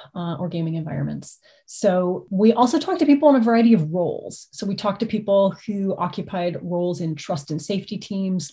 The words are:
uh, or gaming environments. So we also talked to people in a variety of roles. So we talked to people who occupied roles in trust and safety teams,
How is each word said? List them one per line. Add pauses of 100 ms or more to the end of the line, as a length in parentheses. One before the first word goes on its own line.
(140)
uh,
or
gaming
environments. (280)
So
we
also
talked
to
people
in
a
variety
of
roles.
So
we
talked
to
people (120)
who
occupied
roles
in
trust
and
safety
teams,